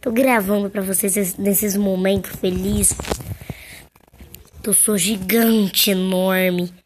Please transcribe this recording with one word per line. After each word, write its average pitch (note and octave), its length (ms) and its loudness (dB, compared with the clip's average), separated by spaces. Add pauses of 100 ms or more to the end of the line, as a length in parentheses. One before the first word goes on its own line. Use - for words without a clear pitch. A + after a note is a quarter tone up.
Tô B3 120 -4
gravando G#3 580 2
pra G3 120 -4
vocês F#3+ 340 -2
es-, F#3+ 200 -2
nesses G3 400 0
momentos F#3+ 600 0
felizes. F#3+ 600 0 (1700)
Eu G#3 120 -2
sou G#3+ 220 2
gigante, G#3 960 2
enorme. F#3 840 0 (140)